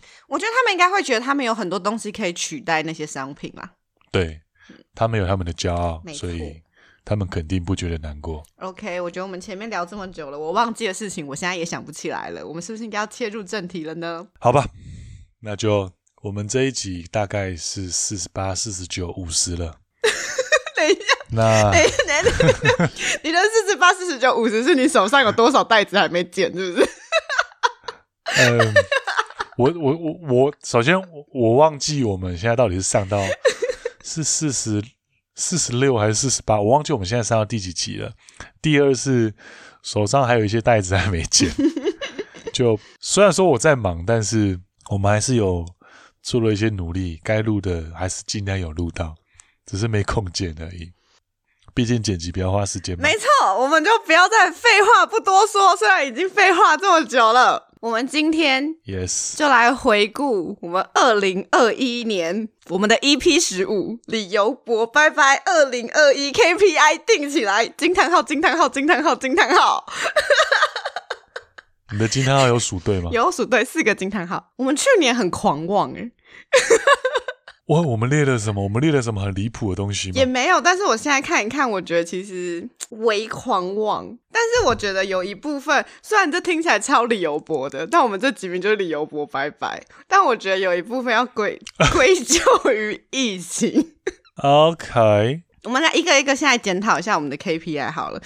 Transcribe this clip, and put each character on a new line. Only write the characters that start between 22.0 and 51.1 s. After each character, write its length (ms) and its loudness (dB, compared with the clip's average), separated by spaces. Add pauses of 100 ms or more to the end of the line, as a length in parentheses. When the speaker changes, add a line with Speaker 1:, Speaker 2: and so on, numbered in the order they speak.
Speaker 1:
等 140 -2
一 60 2
下， 140 2
等 120 4
一 480 0
下， 240 -4
<laughs> 0 -
你 80 -4
的 140 2
四 260 2
十 60 0
八、 180 6
四 160 -8
十 80 -4
九、 180 2
五 120 2
十 160 0
是 100 4
你 140 4
手 180 4
上 160 4
有 80 2
多 220 4
少 100 6
袋 220 4
子 120 -2
还 120 4
没 160 -2
剪， 280 -2
是 200 -6
不 80 2
是？ 80 4
<laughs> 1500 -6
Speaker 2:
嗯， 360 4 (840)
我、 160 2
我、 240 0
我、 380 -4 (100)
我， 180 0
首 200 0
先 180 2
我， 320 -16
我 220 2
忘 240 4
记 260 -4
我 120 -2
们 200 -6
现 140 -2
在 40 2
到 140 2
底 60 -2
是 80 -2
上 260 -2
到 100 0 (840)
是 180 -8
四 300 -2
十、 300 -4 (520)
四 220 -6
十 160 -4
六 240 2
还 120 2
是 60 0
四 140 -2
十 140 -2
八， 180 0
我 120 0
忘 120 4
记 80 -4
我 60 0
们 80 -6
现 100 -2
在 80 0
上 140 0
到 60 2
第 140 -6
几 140 -10
集 240 -8
了。 160 -12 (480)
第 180 2
二 160 6
是 380 2 (500)
手 240 -2
上 200 2
还 80 4
有 100 4
一 40 2
些 120 0
袋 220 4
子 120 -2
还 160 2
没 120 -2
剪， 280 0 (500)
<laughs> 520 -12
就 260 2 (220)
虽 240 2
然 80 6
说 140 2
我 120 4
在 160 4
忙， 320 -4
但 160 2
是 380 0 (300)
我 80 -2
们 120 2
还 80 4
是 180 0
有 280 2 (580)
做 180 -2
了 120 2
一 40 0
些 120 0
努 240 -6
力， 320 -4
该 160 0
录 180 0
的 380 -4
还 100 -6
是 200 -8
尽 180 -6
量 160 -4
有 120 -6
录 180 -4
到， 240 -8 (500)
只 140 -10
是 100 -2
没 140 0
空 280 -4
剪 300 -6
而 120 -12
已。 200 -16 (800)